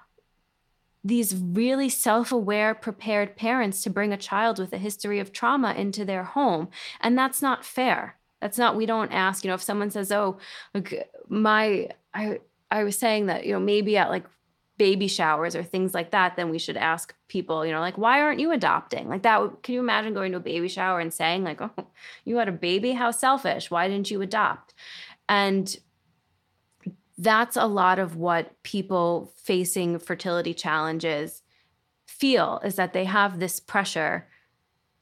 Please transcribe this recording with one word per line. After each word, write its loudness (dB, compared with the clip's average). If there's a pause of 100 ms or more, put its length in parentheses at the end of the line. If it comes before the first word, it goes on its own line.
(1040)
these 2
really 2
self-aware, 2
prepared -2
parents 0
to -4
bring 0
a -2
child 0
with -6
a -6
history -4
of -6
trauma 2
into -4
their -4
home. 0 (320)
And 4
that's 0
not 0
fair. -2 (240)
That's -4
not, 2
we 0
don't -2
ask, 0
you -2
know, 0
if -4
someone -2
says, -4
"Oh, 0 (360)
like, -6 (200)
my," 2 (240)
I, -4 (300)
I 2
was -2
saying 2
that, -2
you 0
know, 0
maybe 2
at, 4
like, -2 (520)
baby 4
showers 0
or -4
things -2
like -4
that, 4
then -2
we -2
should -6
ask -2 (140)
people, -2
you -2
know, -2
like, -4
"Why 4
aren't 0
you 0
adopting?" 0
Like, -4
that 6
would, -6
can -4
you 0
imagine 0
going -2
to -6
a -8
baby -4
shower -2
and -4
saying, 0
like, -8
"Oh, -10 (380)
you -2
had 2
a -2
baby? 0
How 0
selfish. 0
Why 2
didn't -2
you -4
adopt?" -2 (560)
And 2 (1400)
that's 2
a 4
lot 4
of -2
what -2
people 0
facing 0
fertility -4
challenges -2 (640)
feel, 2
is -2
that 0
they 0
have 2
this -4
pressure -2 (760)